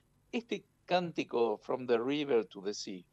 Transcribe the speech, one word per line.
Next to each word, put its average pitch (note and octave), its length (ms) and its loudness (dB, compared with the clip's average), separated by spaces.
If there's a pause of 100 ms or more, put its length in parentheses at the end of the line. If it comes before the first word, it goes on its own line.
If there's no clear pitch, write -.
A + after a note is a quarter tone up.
(320)
este A3 320 -4 (220)
cántico C3+ 720 0
"From B2+ 300 -4
the A#2+ 100 6
river C3+ 480 2
to G2 180 -16
the G#2 100 -2
sea", F#2 400 -10